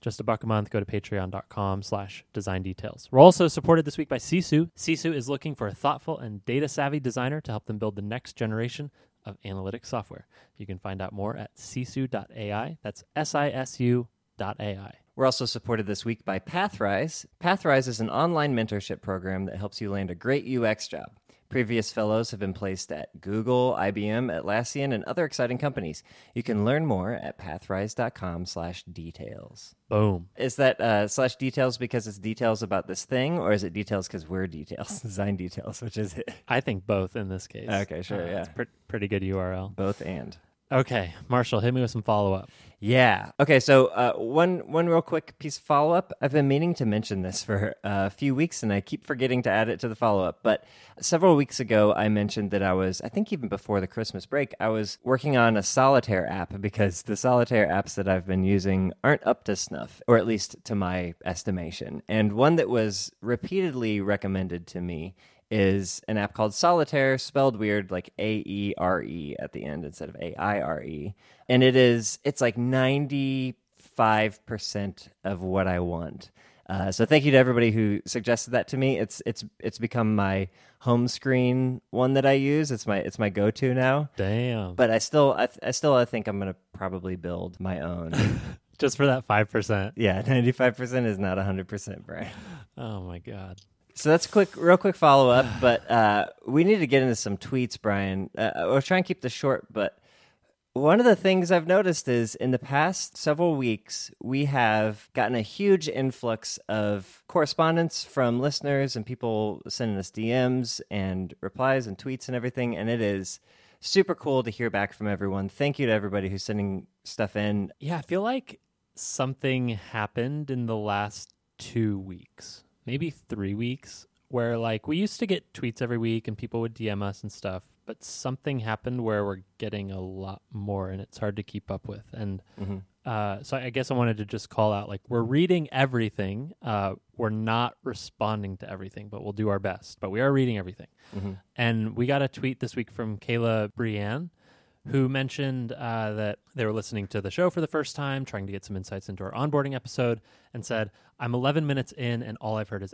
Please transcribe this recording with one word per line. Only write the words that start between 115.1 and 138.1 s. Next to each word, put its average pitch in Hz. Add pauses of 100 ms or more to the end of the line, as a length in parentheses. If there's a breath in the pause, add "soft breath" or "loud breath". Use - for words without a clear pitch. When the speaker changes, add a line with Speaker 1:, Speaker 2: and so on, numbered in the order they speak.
Speaker 2:
Thank 143
you 143
to 117
everybody 101
who's 98
sending 101 (160)
stuff -
in. 104
Speaker 1:
Yeah, 156
I -
feel 190
like 254 (360)
something 131
happened 117
in 123
the 113
last 104 (280)
two 107
weeks, - (220)
maybe 156
three 101
weeks 120 (220)
where, 117
like, 113
we 156
used 208
to 226
get -
tweets -
every 120
week 113
and 110
people 117
would 113
D 110
M 101
us 101
and 104
stuff, 92 (220)
but -
something 131
happened 117
where 107
we're 95 (160)
getting 101
a 95
lot 95 (100)
more 101
and 95
it's -
hard 104
to 104
keep -
up -
with. 101
And, 98 (180 loud breath)
Speaker 2:
Mm-hmm. 98 (280)
Speaker 1:
uh, 104
so 135
I 127
guess 127
I -
wanted 120
to 107
just 104
call 107
out, 101
like, 101
we're 117
reading 160
everything. 120 (100)
Uh, 101 (200)
we're 113
not 110
responding 104